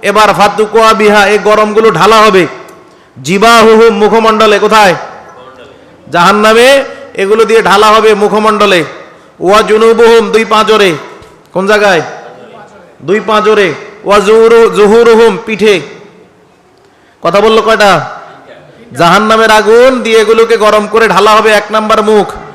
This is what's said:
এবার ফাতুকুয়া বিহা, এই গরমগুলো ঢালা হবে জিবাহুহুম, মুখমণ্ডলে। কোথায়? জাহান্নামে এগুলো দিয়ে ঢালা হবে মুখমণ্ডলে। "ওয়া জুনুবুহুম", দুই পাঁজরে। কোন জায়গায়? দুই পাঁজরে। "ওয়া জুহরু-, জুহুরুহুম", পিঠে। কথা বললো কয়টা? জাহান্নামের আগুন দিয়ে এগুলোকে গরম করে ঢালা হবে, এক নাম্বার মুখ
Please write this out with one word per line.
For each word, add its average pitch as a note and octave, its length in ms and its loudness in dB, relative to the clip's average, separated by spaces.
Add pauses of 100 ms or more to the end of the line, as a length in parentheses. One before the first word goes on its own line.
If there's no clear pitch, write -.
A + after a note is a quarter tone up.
এবার G3+ 320 0
ফাতুকুয়া G#3+ 600 0
বিহা, G#3 320 0
এই G#3 120 0
গরমগুলো G#3+ 520 0
ঢালা F#3+ 260 0
হবে G3+ 300 2 (760)
জিবাহুহুম, A3 720 2
মুখমণ্ডলে। G#3+ 640 0
কোথায়? G#3 360 0 (1160)
জাহান্নামে A3 760 2 (300)
এগুলো G#3 300 -2
দিয়ে A3 180 0
ঢালা G3 240 0
হবে G#3+ 280 2
মুখমণ্ডলে। G#3 720 -2 (560)
"ওয়া G3+ 220 0
জুনুবুহুম", A3+ 720 2
দুই A3 120 0
পাঁজরে। G#3 500 0 (580)
কোন F#3+ 140 -6
জায়গায়? G3+ 360 0 (1000)
দুই F#3 240 -4
পাঁজরে। G#3 480 0 (300)
"ওয়া G3 140 0
জুহরু-, A3+ 520 2
জুহুরুহুম", A3 760 2
পিঠে। G#3 340 -2 (1400)
কথা E3+ 180 -2
বললো A3 220 0
কয়টা? G#3 480 0 (880)
জাহান্নামের G#3+ 520 2
আগুন A#3 500 2
দিয়ে A3 180 -2
এগুলোকে A3+ 380 0
গরম G#3 300 0
করে A3 220 0
ঢালা F#3+ 220 0
হবে, G#3+ 200 2
এক G#3 200 0
নাম্বার G#3+ 320 -2
মুখ G#3 300 -2 (220)